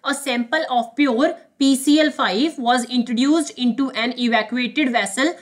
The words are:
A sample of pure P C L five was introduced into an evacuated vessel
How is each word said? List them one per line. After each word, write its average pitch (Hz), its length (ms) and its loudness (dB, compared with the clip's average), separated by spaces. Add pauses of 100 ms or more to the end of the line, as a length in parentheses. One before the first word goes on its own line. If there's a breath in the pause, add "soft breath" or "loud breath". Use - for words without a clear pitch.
(100)
A 269 100 0
sample 247 440 -2 (120)
of 233 120 0 (120)
pure 269 280 2 (320 loud breath)
P 277 80 4 (140)
C 294 120 4 (100)
L 302 120 2
five 247 400 -2 (120)
was 247 180 2 (100)
introduced 254 720 0
into 262 200 0 (180)
an 247 100 -4 (120)
evacuated 240 720 0
vessel 247 340 -2 (120)